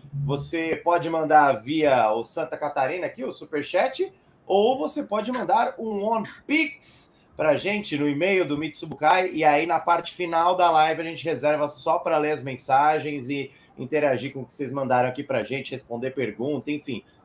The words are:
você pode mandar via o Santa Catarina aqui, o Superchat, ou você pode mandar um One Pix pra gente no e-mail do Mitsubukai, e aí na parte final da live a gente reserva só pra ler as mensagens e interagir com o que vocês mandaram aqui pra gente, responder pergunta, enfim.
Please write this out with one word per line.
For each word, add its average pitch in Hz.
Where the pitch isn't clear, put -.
você 143
pode 170
mandar 151
via 131
o 113
Santa -
Catarina 147
aqui, 175
o 240
Superchat, 196
ou 208
você 294
pode 214
mandar 233
um 220
One 220
Pix -
pra 151
gente 196
no 143
e-mail 175
do 143
Mitsubukai, 160
e 156
aí 151
na 165
parte 170
final 175
da 175
live 160
a 165
gente 156
reserva 147
só 165
pra 165
ler 151
as 139
mensagens 139
e 139
interagir 135
com 135
o 123
que -
vocês 131
mandaram 127
aqui 127
pra 120
gente, 135
responder 120
pergunta, 127
enfim. 139